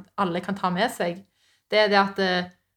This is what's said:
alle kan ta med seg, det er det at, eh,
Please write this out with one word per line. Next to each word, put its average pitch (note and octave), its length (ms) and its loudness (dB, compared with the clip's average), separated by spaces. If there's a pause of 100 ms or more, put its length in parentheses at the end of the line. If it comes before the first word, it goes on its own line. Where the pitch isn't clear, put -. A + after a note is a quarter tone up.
(180)
alle F3+ 220 0
kan G3 140 -6
ta F#3 160 -2
med G3 200 0
seg, F3+ 340 -6 (460)
det G#3 80 2
er G#3+ 100 4
det G3+ 100 4
at, G3 200 2
eh, F3+ 320 0 (260)